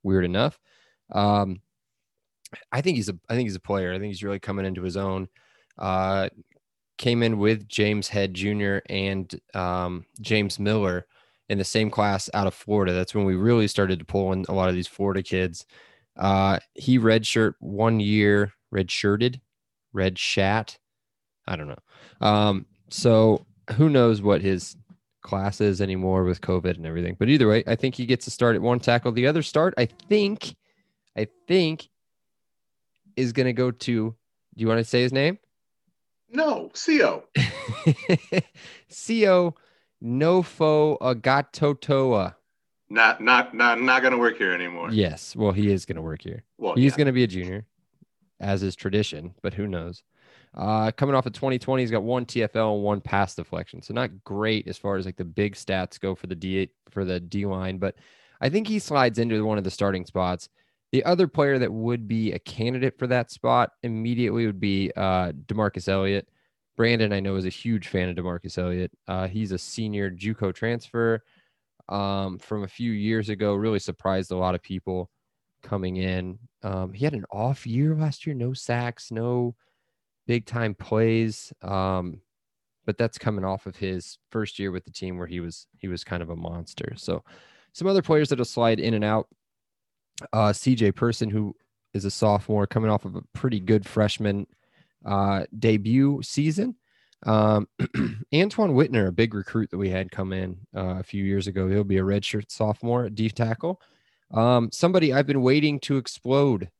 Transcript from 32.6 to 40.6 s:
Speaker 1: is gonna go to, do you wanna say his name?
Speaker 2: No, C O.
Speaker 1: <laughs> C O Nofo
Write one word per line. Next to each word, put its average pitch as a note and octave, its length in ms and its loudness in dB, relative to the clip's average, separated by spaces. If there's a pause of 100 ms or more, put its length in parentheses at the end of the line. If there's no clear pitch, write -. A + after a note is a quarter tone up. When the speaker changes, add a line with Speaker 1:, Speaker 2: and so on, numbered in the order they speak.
Speaker 1:
is B2+ 160 0
gonna B2+ 220 2
go B2+ 160 2
to, A#2 120 -12 (720)
do A2 60 -14
you A2+ 80 2
wanna A2+ 160 2
say B2 180 2
his B2+ 100 2
name? D3 260 2 (920)
Speaker 2:
No, C#4+ 420 -2
C D4+ 280 2
O. G#2+ 220 0 (720)
Speaker 1:
<laughs> - 920 -4
C A3 400 0
O F3+ 260 4 (480)
Nofo D3+ 960 2